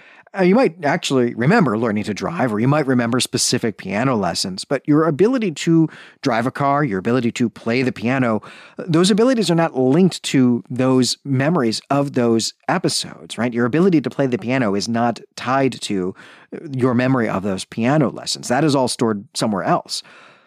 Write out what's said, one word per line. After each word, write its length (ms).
Uh, 40
you 120
might 300
actually 520
remember 420
learning 260
to 100
drive, 400
or 60
you 80
might 180
remember 360
specific 560
piano 400
lessons, 480
but 200
your 200
ability 440
to 380
drive 240
a 60
car, 320
your 160
ability 320
to 180
play 340
the 100
piano, 480
those 320
abilities 400
are 60
not 220
linked 460
to 460
those 540
memories 560
of 240
those 400
episodes, 680
right? 160
Your 120
ability 360
to 80
play 180
the 100
piano 380
is 140
not 320
tied 460
to 300
your 200
memory 360
of 140
those 200
piano 460
lessons. 400
That 160
is 100
all 140
stored 440
somewhere 300
else. 400